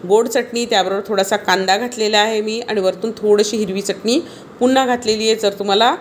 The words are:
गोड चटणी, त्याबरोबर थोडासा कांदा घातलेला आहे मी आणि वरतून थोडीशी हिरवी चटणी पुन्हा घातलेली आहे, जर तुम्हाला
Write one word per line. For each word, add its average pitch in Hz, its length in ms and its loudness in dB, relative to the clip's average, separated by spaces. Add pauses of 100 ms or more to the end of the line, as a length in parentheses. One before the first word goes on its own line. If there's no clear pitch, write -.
गोड 226 200 4
चटणी, 233 360 -2
त्याबरोबर 196 440 0
थोडासा 196 280 0
कांदा 196 400 2
घातलेला 220 420 -2
आहे 214 220 0
मी 220 200 -4
आणि 214 200 -4
वरतून 185 360 -2
थोडीशी 208 400 2
हिरवी 202 260 -2
चटणी 214 360 -2 (420)
पुन्हा 262 260 4
घातलेली 220 400 0
आहे, 220 100 2
जर 202 220 -2
तुम्हाला 208 420 2